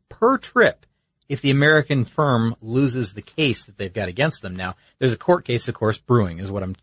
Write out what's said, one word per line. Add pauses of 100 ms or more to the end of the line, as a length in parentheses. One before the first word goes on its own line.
per
trip (440)
if
the
American
firm
loses
the
case
that
they've
got
against
them.
Now, (240)
there's
a
court
case,
of
course,
brewing
is
what
I'm,